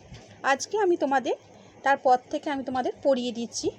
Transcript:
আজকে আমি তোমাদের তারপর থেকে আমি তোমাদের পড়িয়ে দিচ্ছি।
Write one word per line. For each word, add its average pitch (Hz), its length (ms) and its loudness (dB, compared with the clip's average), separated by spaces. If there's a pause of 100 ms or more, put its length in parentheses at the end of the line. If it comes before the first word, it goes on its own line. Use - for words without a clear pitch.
(440)
আজকে 269 340 0
আমি 359 200 2
তোমাদের 269 360 0 (500)
তারপর 269 340 4 (120)
থেকে 311 200 -6
আমি 269 140 -4
তোমাদের 254 280 -2 (120)
পড়িয়ে 247 280 2
দিচ্ছি। 233 480 -6